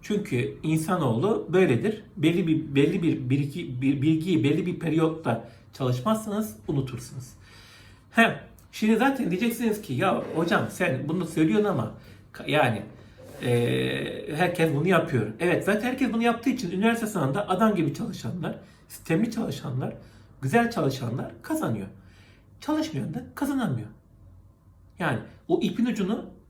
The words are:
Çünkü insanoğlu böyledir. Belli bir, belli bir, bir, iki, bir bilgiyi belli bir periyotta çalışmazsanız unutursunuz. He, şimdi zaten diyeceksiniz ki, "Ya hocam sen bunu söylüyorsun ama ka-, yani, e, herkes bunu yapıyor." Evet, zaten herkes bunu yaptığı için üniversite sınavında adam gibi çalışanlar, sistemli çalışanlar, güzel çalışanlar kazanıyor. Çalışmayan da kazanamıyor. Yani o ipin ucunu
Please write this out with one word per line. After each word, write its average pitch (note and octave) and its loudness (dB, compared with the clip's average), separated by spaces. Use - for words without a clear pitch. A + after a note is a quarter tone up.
Çünkü F#3 -2
insanoğlu D#3 0
böyledir. F#3 4
Belli E3 2
bir, D#3 0
belli D3 4
bir, B2+ 0
bir, C#3 4
iki, C#3+ -4
bir C#3 2
bilgiyi D#3 2
belli D#3+ 2
bir F3 -4
periyotta D#3+ 0
çalışmazsanız G#3 -2
unutursunuz. - -4
He, G#3+ 4
şimdi A3 2
zaten B3+ 2
diyeceksiniz A3 0
ki, B2+ -6
"Ya F3 2
hocam E3 2
sen C#3+ -2
bunu E3 -2
söylüyorsun G3+ 4
ama D3+ -2
ka-, - -10
yani, B2 2
e, B2+ 0
herkes E3 2
bunu D3+ 2
yapıyor." C3+ 2
Evet, C#3+ 2
zaten G#3+ 2
herkes B3+ -2
bunu A3+ 0
yaptığı A#3 2
için F3+ -2
üniversite A3+ 2
sınavında D3 -2
adam G3+ 4
gibi C#3+ 2
çalışanlar, F3+ -6
sistemli F#3 0
çalışanlar, C3+ -4
güzel A3+ 2
çalışanlar C3 -4
kazanıyor. A#2 -4
Çalışmayan - -2
da B3 -6
kazanamıyor. A3+ -2
Yani D3 -2
o E4+ 4
ipin A3+ 0
ucunu G#3 -2